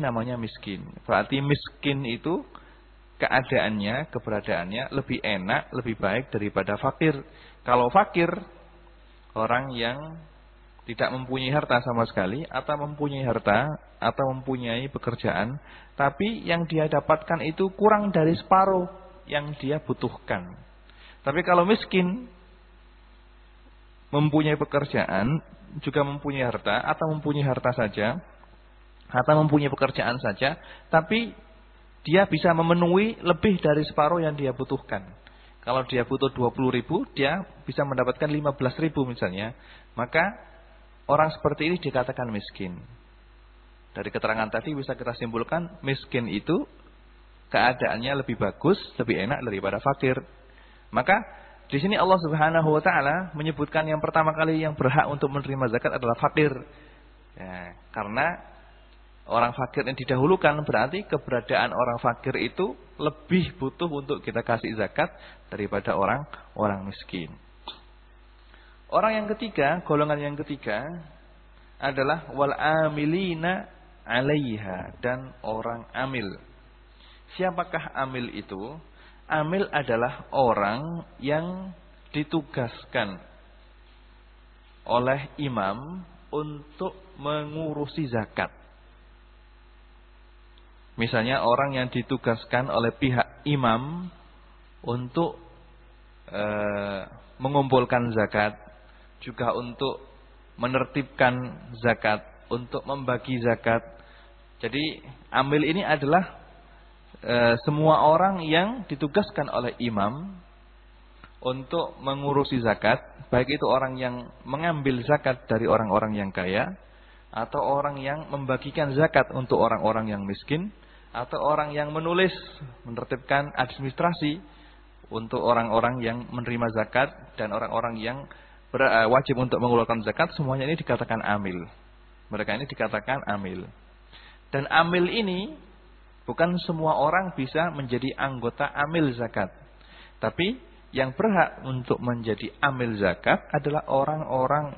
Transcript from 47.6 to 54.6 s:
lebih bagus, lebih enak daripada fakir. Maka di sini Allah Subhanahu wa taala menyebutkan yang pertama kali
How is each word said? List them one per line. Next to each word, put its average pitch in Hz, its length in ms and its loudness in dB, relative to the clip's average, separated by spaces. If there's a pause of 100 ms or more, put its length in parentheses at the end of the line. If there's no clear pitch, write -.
lebih 117 160 -4
bagus, 139 400 2 (160)
lebih 104 320 0
enak 139 160 -2
daripada 98 400 -2
fakir. 135 320 2 (720)
Maka 185 320 2 (480)
di 139 80 0
sini 180 240 2
Allah 185 240 6
Subhanahu 156 480 4
wa 151 80 4
taala 160 560 0
menyebutkan 151 480 -2
yang 156 160 -2
pertama 156 320 2
kali 160 320 0